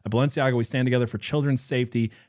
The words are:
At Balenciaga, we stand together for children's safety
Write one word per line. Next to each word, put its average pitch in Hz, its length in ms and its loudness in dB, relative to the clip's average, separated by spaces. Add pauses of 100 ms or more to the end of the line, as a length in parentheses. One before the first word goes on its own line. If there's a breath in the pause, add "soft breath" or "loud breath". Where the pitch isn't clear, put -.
At 104 60 -4
Balenciaga, 131 440 2
we 117 80 2
stand 127 220 0
together 123 200 2
for 104 120 -8
children's 143 420 0
safety 120 500 -2 (180 soft breath)